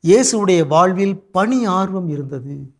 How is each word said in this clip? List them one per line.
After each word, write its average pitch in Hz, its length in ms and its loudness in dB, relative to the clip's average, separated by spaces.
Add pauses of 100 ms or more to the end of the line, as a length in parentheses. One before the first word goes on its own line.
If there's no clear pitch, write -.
இயேசுவுடைய 190 640 2
வாழ்வில் 190 560 0 (100)
பணி 226 320 0
ஆர்வம் 190 440 -2
இருந்தது. 139 720 -10